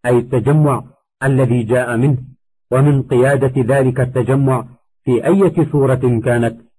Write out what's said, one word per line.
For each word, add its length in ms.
أي 120
التجمع 640
الذي 400
جاء 340
منه 220
ومن 300
قيادة 600
ذلك 380
التجمع 640
في 220
أية 460
صورة 520
كانت 320